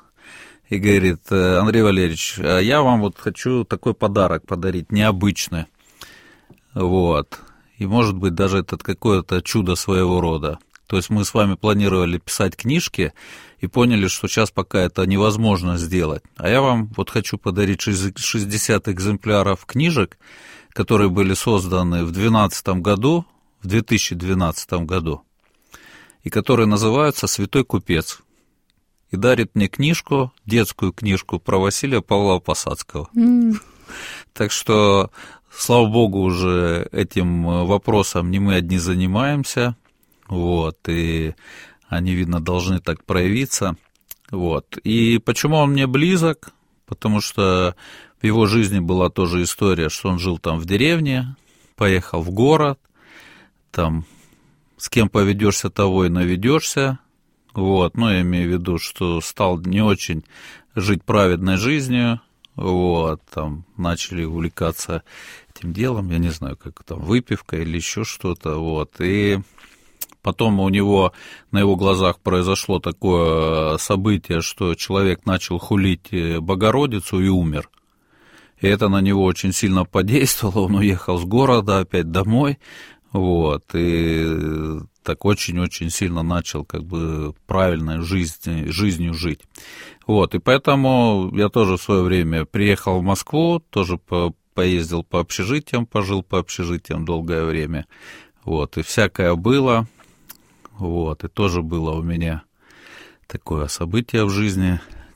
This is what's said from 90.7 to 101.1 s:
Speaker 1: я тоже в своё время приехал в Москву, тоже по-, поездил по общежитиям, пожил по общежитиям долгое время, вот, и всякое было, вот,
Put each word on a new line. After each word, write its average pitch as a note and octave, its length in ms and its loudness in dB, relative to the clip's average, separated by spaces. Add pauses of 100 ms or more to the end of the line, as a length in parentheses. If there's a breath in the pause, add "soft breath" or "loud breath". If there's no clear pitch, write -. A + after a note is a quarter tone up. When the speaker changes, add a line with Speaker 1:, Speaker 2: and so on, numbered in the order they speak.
Speaker 1:
я G2+ 140 2
тоже F#2+ 280 2
в - 60 -8
своё G2 200 2
время E2 440 0
приехал G2+ 540 0
в - 40 -2
Москву, D#3+ 560 0 (100)
тоже F#2 280 -2
по-, F2 360 -2 (200)
поездил F2 500 0
по F2 160 -2
общежитиям, A#2 640 -4
пожил G2 380 -2
по F#2+ 160 -2
общежитиям E2+ 640 -4
долгое E2 400 -2
время, D#2 420 -4 (580 loud breath)
вот, D2+ 340 -4
и D#2+ 40 -2
всякое F2+ 540 0
было, A#2 500 0 (920 soft breath)
вот, E2+ 460 -4